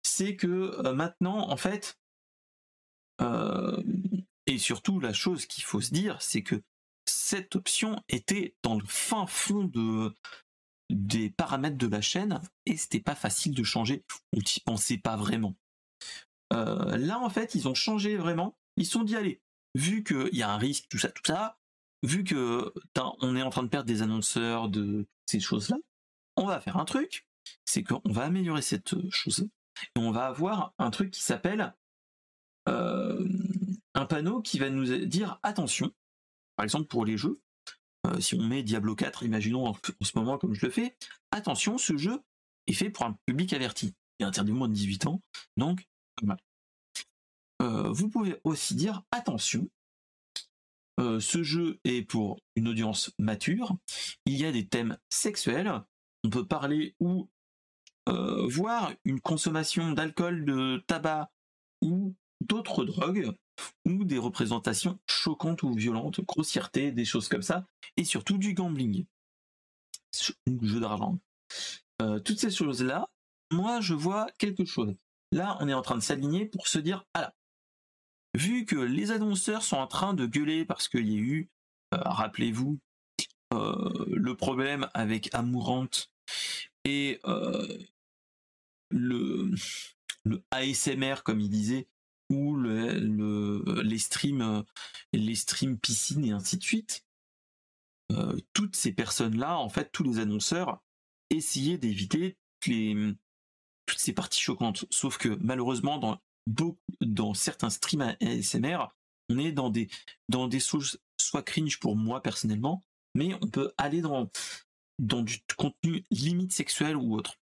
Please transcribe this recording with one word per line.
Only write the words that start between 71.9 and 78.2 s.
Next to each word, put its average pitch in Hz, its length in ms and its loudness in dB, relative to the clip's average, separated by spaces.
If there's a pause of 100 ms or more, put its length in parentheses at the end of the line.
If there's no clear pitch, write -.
Euh, 107 180 2
toutes 214 220 -2
ces 226 100 2
choses-là, 139 580 0 (440)
moi 220 280 0
je 175 140 0
vois 190 320 0 (120)
quelque 196 260 0
chose. 107 300 -2 (360)
Là, 185 300 0
on 147 80 0
est 139 60 2
en 127 80 0
train 123 140 0
de 107 60 -2
s'aligner 147 440 0
pour 190 200 -6
se - 120 2
dire, 180 260 0 (100)
ah 170 60 0
là, - 140 -6 (1000)